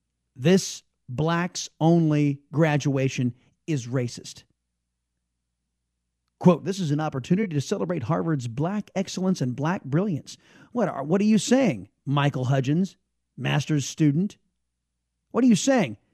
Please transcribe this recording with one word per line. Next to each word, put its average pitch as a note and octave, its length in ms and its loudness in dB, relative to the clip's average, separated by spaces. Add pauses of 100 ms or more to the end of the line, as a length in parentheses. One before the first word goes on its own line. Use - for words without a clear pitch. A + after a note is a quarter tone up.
(360)
This F3 480 2 (240)
blacks E3 640 -4 (100)
only D3+ 600 4 (120)
graduation C#3 840 0 (340)
is C3 200 -4
racist. - 560 -6 (2000)
Quote, F3 260 4
"This F#3+ 140 -4
is D3+ 120 -2
an D3 80 0
opportunity D#3 560 -2
to C#3 60 0
celebrate F3+ 420 -4
Harvard's D#3+ 460 -2
black E3+ 440 -6
excellence F#3 460 -4
and B2 160 -4
black D3+ 300 -4
brilliance." D3+ 520 -2 (360)
What G#3 160 0
are, - 120 -6
what F3 200 0
are G#3+ 40 2
you G#3+ 120 4
saying, F3+ 500 0 (180)
Michael C#3 400 2
Hudgens, C#3 520 0 (400)
master's C#3+ 480 -2
student? D#3+ 520 0 (960)
What A#3+ 140 2
are - 20 6
you A3 80 8
saying? F3 400 2 (180)